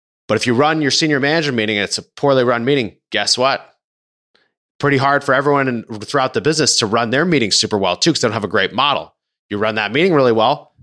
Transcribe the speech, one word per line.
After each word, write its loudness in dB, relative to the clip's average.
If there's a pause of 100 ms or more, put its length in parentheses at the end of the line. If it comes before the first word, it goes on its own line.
(280)
But 0
if -2
you 2
run 2
your 0
senior 0
manager 0
meeting -2
and 0
it's -4
a -8
poorly 0
run 0
meeting, -2 (160)
guess -2
what? -2 (1040)
Pretty 2
hard 2
for 2
everyone 2
in, -4 (160)
throughout -4
the 0
business 0
to 0
run 0
their 0
meetings 0
super -2
well 0
too, 2
'cause -2
they 0
don't 0
have -4
a -6
great -2
model. -2 (360)
You -6
run -2
that -2
meeting 2
really 4
well. 0